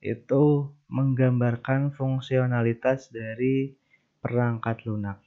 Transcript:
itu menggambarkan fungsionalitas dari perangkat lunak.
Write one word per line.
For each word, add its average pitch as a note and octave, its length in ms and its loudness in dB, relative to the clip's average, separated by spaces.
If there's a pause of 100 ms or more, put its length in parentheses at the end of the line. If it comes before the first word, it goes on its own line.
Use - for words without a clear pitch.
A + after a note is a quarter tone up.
itu C#3+ 640 2 (220)
menggambarkan C3 1040 0
fungsionalitas B2+ 1120 0
dari B2 640 -4 (480)
perangkat A#2+ 640 -2
lunak. G2+ 420 -6